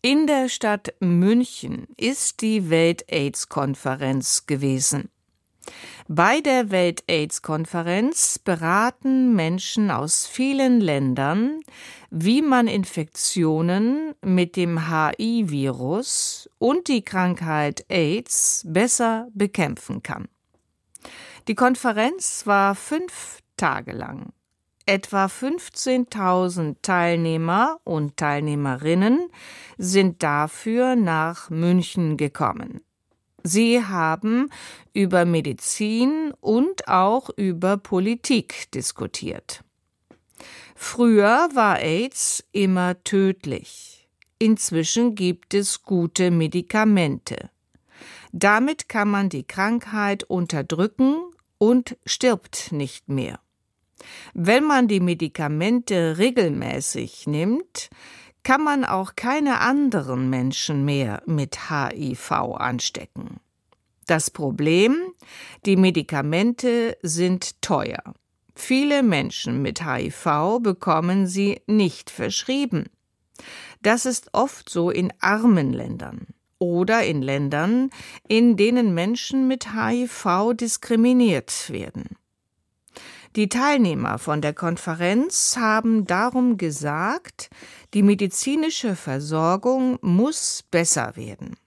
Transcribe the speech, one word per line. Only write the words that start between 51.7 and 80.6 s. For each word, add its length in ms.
stirbt 640
nicht 360
mehr. 300
Wenn 300
man 240
die 120
Medikamente 1160
regelmäßig 1080
nimmt, 640
kann 180
man 220
auch 320
keine 420
anderen 720
Menschen 540
mehr 420
mit 420
H 240
I 220
V 400
anstecken. 840
Das 240
Problem? 640
Die 100
Medikamente 1300
sind 580
teuer. 540
Viele 480
Menschen 580
mit 220
H 160
I 140
V 480
bekommen 680
sie 400
nicht 420
verschrieben. 760
Das 240
ist 260
oft 380
so 200
in 280
armen 540
Ländern 560
oder 440
in 160
Ländern, 720
in 280
denen 380
Menschen 540
mit 260
H 180
I 140
V 460
diskriminiert 1200